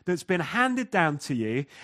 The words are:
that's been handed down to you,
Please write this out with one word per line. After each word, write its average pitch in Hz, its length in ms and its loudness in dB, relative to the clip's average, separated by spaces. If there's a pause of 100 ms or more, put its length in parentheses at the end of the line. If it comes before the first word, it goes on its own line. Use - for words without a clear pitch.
that's 180 180 -2
been 180 160 0
handed 247 520 0
down 160 280 2
to - 140 -4
you, 117 320 0 (180)